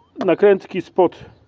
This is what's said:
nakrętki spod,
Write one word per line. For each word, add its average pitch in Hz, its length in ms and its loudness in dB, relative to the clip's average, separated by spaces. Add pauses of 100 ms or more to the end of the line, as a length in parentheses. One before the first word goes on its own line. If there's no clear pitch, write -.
(260)
nakrętki 190 560 0
spod, - 440 -4 (220)